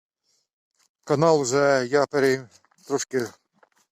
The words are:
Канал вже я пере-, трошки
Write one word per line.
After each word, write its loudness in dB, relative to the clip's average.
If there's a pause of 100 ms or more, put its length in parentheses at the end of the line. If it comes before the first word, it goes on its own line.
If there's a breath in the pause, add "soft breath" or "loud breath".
(1040)
Канал 2
вже 0
я 0
пере-, -2 (380)
трошки -4 (640)